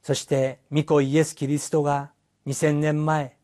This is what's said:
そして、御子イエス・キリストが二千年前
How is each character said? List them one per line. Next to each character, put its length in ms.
そ 120
し 120
て、 340
御 120
子 180
イ 160
エ 80
ス・ 100
キ 120
リ 120
ス 100
ト 140
が 280
二 80
千 260
年 260
前 380